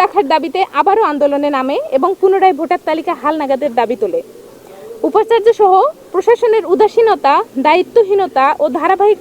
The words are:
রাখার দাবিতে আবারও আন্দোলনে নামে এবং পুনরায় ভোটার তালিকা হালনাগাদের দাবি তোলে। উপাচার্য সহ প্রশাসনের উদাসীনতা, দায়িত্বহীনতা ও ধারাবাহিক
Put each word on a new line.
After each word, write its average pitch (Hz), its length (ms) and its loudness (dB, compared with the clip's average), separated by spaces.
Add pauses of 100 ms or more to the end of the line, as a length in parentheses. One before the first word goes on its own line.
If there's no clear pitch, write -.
রাখার 349 300 0
দাবিতে 320 280 -2 (200)
আবারও 403 300 2
আন্দোলনে 285 460 -2
নামে 262 200 -4 (200)
এবং 302 140 0 (100)
পুনরায় 381 380 2
ভোটার 330 300 -4
তালিকা 320 240 -4 (100)
হালনাগাদের 285 560 -4
দাবি 233 220 -2
তোলে। 170 200 -4 (880)
উপাচার্য 427 400 0 (120)
সহ 392 120 4 (400)
প্রশাসনের 440 600 0
উদাসীনতা, 392 640 2 (320)
দায়িত্বহীনতা 370 800 0 (160)
ও - 20 0 (140)
ধারাবাহিক 381 420 0